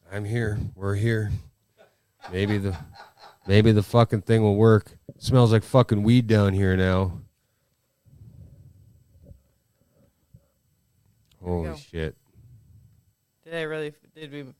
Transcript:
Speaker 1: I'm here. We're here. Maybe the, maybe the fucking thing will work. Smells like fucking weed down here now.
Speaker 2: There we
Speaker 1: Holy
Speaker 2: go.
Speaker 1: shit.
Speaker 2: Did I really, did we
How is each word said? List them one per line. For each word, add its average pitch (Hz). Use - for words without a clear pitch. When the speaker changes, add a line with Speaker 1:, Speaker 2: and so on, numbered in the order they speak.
Speaker 1:
I'm 101
here. 110
We're 98
here. 110
Maybe 101
the, 98
maybe 107
the 104
fucking 117
thing 113
will 101
work. 110
Smells 123
like 110
fucking 117
weed 117
down 104
here 95
now. 92
Speaker 2:
There -
we 90
Speaker 1:
Holy 85
Speaker 2:
go. 76
Speaker 1:
shit. 78
Speaker 2:
Did 160
I 165
really, 156
did 156
we 147